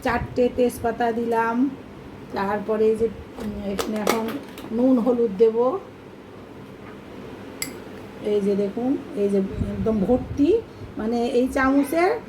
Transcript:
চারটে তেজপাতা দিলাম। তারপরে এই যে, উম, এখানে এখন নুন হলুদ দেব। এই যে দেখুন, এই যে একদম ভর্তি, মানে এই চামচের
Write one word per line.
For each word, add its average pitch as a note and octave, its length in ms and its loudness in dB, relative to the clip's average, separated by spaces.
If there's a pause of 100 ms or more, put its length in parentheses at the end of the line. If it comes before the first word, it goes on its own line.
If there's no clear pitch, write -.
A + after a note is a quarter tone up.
চারটে A#3+ 400 0 (120)
তেজপাতা A#3+ 500 0 (120)
দিলাম। A#3 380 0 (800)
তারপরে G#3 560 0
এই A3 80 2
যে, A3+ 60 2 (360)
উম, G#3 140 -6 (160)
এখানে G3+ 320 -4
এখন A3 200 2 (520)
নুন C4 180 6 (100)
হলুদ A#3 280 2 (100)
দেব। A3+ 140 6 (2750)
এই G#3 140 4
যে G#3 60 4 (100)
দেখুন, A#3 280 0 (320)
এই G3+ 100 2
যে G3+ 80 4 (340)
একদম G#3+ 220 0 (100)
ভর্তি, B3+ 440 2 (500)
মানে A3+ 180 0 (200)
এই B3+ 80 4 (100)
চামচের C#4 540 4 (180)